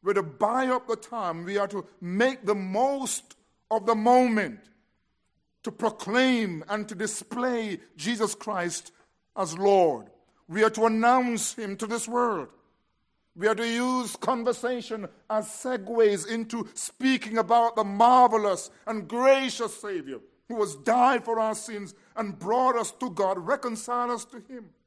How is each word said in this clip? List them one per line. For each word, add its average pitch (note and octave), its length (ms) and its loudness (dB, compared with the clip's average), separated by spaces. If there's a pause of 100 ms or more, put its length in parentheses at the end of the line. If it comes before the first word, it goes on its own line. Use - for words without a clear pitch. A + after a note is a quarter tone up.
We're G3 120 0
to F#3+ 100 2
buy G#3+ 440 -2
up B3+ 200 -2
the A3+ 80 -2
time. F#3 480 -8
We G3 140 -4
are G3 100 0
to G3 180 -8 (140)
make G#3+ 460 0
the G#3 100 2
most A#3+ 800 -2 (340)
of A3 160 -2
the A3+ 100 4
moment A3 680 4 (1000)
to - 120 -8
proclaim A3 960 0
and G#3 180 -4
to G#3+ 80 -12
display A3+ 880 -4 (160)
Jesus G#3 360 -2
Christ F3+ 600 -6 (420)
as F3 220 -4
Lord. F3+ 520 4 (380)
We G3 160 0
are G#3+ 60 6
to A3 160 0
announce A#3 680 2
him G3+ 240 -8
to A3 80 -8
this A3+ 220 -6
world. A3+ 400 -2 (880)
We F3 120 -4
are A3 80 4
to A#3 120 -2
use B3 480 -2
conversation A#3 960 -4 (200)
as G#3+ 180 -2
segues G#3+ 760 0
into A3+ 500 -6
speaking B3+ 640 -2
about A#3 380 2
the A3 80 0
marvelous G#3+ 880 4 (160)
and G#3+ 180 -6
gracious B3 720 2
Savior C#3+ 440 -10 (260)
who A#3 140 -4
has D#3+ 160 -2
died B3 480 4
for A3+ 160 -2
our A3 140 0
sins G#3 380 -12 (220)
and G#3 240 -6
brought A#3+ 380 2
us A3+ 140 -4
to - 180 -6
God, F#3+ 280 0
reconciled A#3+ 720 -4
us A3+ 140 -6
to B3 140 -20
him. A3 340 -18 (140)